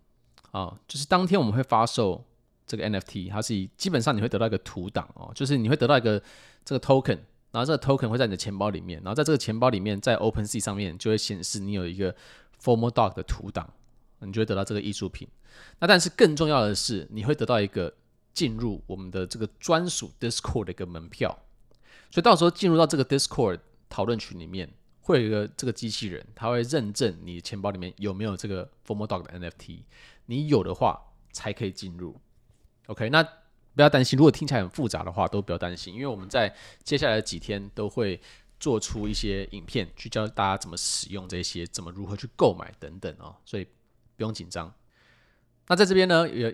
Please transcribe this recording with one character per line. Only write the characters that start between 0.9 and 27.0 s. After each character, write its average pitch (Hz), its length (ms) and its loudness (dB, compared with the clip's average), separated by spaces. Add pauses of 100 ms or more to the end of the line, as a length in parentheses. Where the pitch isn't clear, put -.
是 139 80 -6
当 185 220 4
天 190 120 4
我 143 60 4
们 104 80 2
会 131 80 2
发 113 240 4
售 98 380 0 (420)
这 - 100 -8
个 95 80 -4
N 104 120 0
F 92 100 -4
T， 90 220 -8
它 101 120 -6
是 110 140 -2
以， 95 240 -2
基 - 120 -2
本 151 120 2
上 123 140 2
你 104 60 0
会 113 60 0
得 101 120 0
到 113 80 2
一 - 20 2
个 95 100 -2
图 90 300 -8
档 101 240 -6
哦， - 220 -16
就 135 100 -2
是 139 120 2
你 110 120 2
会 143 60 6
得 135 100 2
到 139 120 6
一 123 40 4
个 107 180 2 (460)
这 135 140 -2
个 - 40 -12
token， 131 360 4 (320)
然 117 100 -2
后 127 40 0
这 151 120 0
个 - 0 -
token 135 300 0
会 110 100 0
在 127 80 4
你 107 60 0
的 95 60 -4
钱 101 200 -6
包 101 140 0
里 85 100 -6
面， 87 220 -10
然 92 80 -4
后 - 20 -2
在 135 100 2
这 160 80 2
个 147 60 4
钱 113 220 -2
包 123 100 4
里 110 100 0
面， 101 220 -2
在 117 160 2
OpenSea 107 420 -2
上 101 160 -4
面 95 220 -4
就 110 140 -2
会 107 60 4
显 101 260 -4
示 - 160 -6
你 101 140 -6
有 95 120 -4
一 87 100 -6
个 92 200 -4 (440)
Formal 117 300 2
Dog 113 240 2
的 95 80 -10
图 - 300 -6
档， 165 200 -8 (480)
你 95 140 -12
就 110 80 0
会 110 40 2
得 107 100 -2
到 98 80 -2
这 101 100 -6
个 104 80 -2
艺 101 100 -6
术 98 160 -6
品。 - 200 -12 (500)
那 - 80 -2
但 185 140 8
是 170 100 0
更 165 260 6
重 156 140 2
要 143 120 4
的 104 120 2
是， 95 380 -4
你 107 120 -8
会 143 120 2
得 131 100 -4
到 113 160 4
一 101 60 0
个 87 260 -4 (400)
进 113 240 -2
入 110 300 -4
我 98 80 -8
们 92 160 -12
的 92 160 -4
这 - 100 -12
个 110 80 -4 (140)
专 170 280 2
属 113 320 -6
Discord 117 460 -4
的 90 60 -10
一 87 40 -8
个 - 80 -8
门 85 260 -12
票， - 200 -4 (800)
所 - 100 0
以 170 40 0
到 214 120 10
时 160 80 2
候 170 60 8
进 190 180 0
入 165 80 6
到 160 120 6
这 156 100 0
个 131 80 2
Discord 117 540 0 (280)
讨 - 160 -4
论 113 140 0
群 92 220 -12
里 80 80 -14
面， 95 200 -10 (340)
会 147 200 4
有 110 60 2
一 - 20 2
个 104 200 0
这 - 180 -6
个 120 40 -2
机 110 200 -6
器 107 160 -6
人， 87 260 -10
它 117 160 -6
会 120 140 0
认 120 280 -2
证 101 320 -2